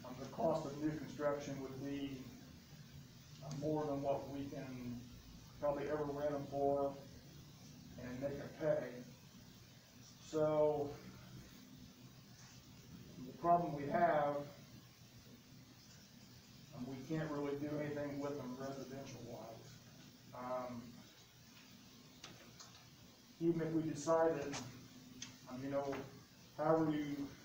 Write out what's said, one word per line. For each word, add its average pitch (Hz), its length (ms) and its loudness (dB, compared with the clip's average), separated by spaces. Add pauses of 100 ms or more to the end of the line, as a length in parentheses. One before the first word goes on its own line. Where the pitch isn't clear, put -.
Um, 131 160 -8
the 131 60 -6
cost 151 400 4
of 143 140 -4
new 156 100 4
construction 143 720 0
would 131 220 -6
be, 139 320 -2 (1300)
uh, 147 40 -8 (100)
more 151 280 2
than 139 160 2
what 139 280 2
we 139 140 -4 (100)
can 123 460 -6 (600)
probably 143 300 2
ever 151 140 2
rent 143 260 2
them 139 180 0
for 139 440 6 (1080)
and 127 200 -6
make 143 100 2
it 143 300 -6
pay. 151 260 4 (1400)
So, 151 580 6 (2500)
the - 120 -10
problem 165 360 6
we 143 160 -2
have, 151 460 6 (2500)
um, 127 100 -4
we 135 100 -4 (120)
can't 156 240 0
really 143 240 0
do 147 120 -2 (120)
anything 143 400 -2
with 143 160 0
them 127 240 -6
residential 131 680 -6
wise. - 1120 -14
Um, 123 460 -4 (2500)
even 165 200 6
if 160 120 2
we 160 100 4
decided, 156 720 4 (960)
um, 127 140 -6
you 139 60 -2
know, 139 220 2 (640)
however 156 340 8
you 143 380 0 (160)